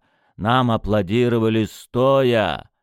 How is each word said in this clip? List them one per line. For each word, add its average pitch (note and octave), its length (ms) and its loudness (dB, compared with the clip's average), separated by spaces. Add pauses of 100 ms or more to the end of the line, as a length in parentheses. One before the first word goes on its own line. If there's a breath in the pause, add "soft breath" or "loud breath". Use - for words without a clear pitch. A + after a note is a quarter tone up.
(360)
Нам A#2+ 360 0
аплодировали A2 920 0
стоя, A#2+ 1080 -2 (140)